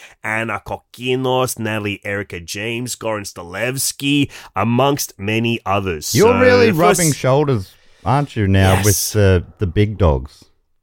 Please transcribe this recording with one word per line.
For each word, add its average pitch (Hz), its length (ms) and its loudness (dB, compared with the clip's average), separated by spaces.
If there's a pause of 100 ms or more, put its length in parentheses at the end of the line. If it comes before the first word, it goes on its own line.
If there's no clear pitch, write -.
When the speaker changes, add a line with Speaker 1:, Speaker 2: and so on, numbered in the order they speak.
(220)
Speaker 1:
Anna 110 440 -4
Kokinos, 127 920 -4
Natalie 107 460 -6
Erica 101 340 -8
James, 113 580 -8
Goran 110 260 -6
Stalevski, 127 1080 -4 (240)
amongst 123 640 0
many 113 460 -2
others. 95 500 -4
Speaker 2:
You're 220 200 4
Speaker 1:
So 240 60 0
Speaker 2:
really 247 260 4
Speaker 1:
the 220 120 4
first 175 200 4
Speaker 2:
rubbing 165 140 2
shoulders, 135 600 0 (300)
aren't 135 300 0
you, 104 140 0
now, 95 260 6
Speaker 1:
Yes. 95 100 0
Speaker 2:
with - 280 0
the, 95 320 4 (140)
the 101 100 -2
big 104 300 0
dogs? 69 460 0 (380)